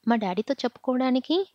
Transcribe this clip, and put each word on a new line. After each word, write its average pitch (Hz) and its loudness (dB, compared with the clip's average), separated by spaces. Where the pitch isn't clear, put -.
మా 226 4
డాడీతో 202 -2
చెప్పుకోవడానికి? 262 0